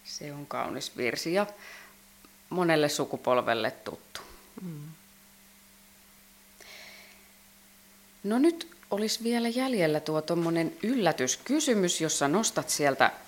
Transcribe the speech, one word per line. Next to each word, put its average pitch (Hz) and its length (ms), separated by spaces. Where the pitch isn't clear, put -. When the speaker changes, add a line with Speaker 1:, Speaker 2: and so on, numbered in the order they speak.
Speaker 1:
Se - 300
on 143 120
kaunis - 520
virsi 123 360
ja 202 140
monelle 165 400
sukupolvelle 120 800
tuttu. - 500
Speaker 2:
Mm. 160 280
Speaker 1:
No 214 160
nyt 330 400
olisi 214 320
vielä 233 260
jäljellä 226 500
tuo 156 220
tommonen 165 640
yllätyskysymys, 202 1160
jossa 151 260
nostat 165 420
sieltä 135 420